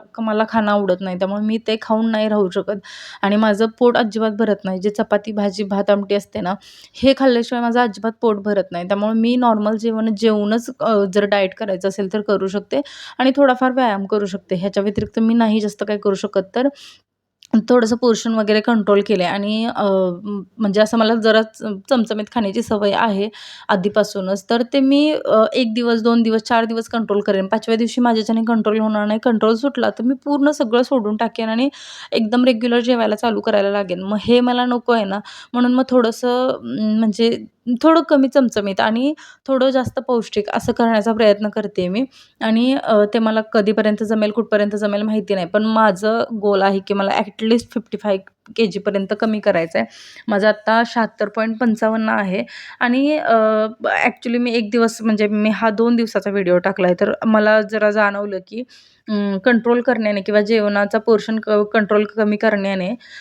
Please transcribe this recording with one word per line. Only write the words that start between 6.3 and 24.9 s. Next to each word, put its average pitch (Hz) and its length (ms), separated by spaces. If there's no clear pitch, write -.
ना, 185 140
हे 262 220
खाल्ल्याशिवाय 240 460
माझं 233 180
अजिबात 220 400
पोट 220 160
भरत 196 360
नाही. 175 160
त्यामुळे 202 240
मी 226 240
नॉर्मल 220 400
जेवण 220 380
जेवूनच, 214 560
अ, 214 240
जर 202 100
डाएट 196 300
करायचं 196 340
असेल 190 240
तर 214 80
करू 196 260
शकते 202 340
आणि 262 180
थोडाफार 254 360
व्यायाम 214 340
करू 202 200
शकते. 196 300
ह्याच्या 196 260
व्यतिरिक्त 208 360
मी 226 160
नाही 220 260
जास्त 208 280
काही 208 100
करू 202 160
शकत. 196 260
तर 254 140
थोडंसं 240 280
पोर्शन 226 380
वगैरे 214 260
कंट्रोल 208 460
केलंय 185 200
आणि, 208 380
अ, 233 200
म-, 202 180
म्हणजे 208 220
असं 220 180
मला 220 160
जरा 220 280
च-, 220 240
चमचमीत 214 340
खाण्याची 214 280
सवय 208 300
आहे 208 360
आधीपासूनच. 202 840
तर 233 120
ते 269 180
मी, 285 320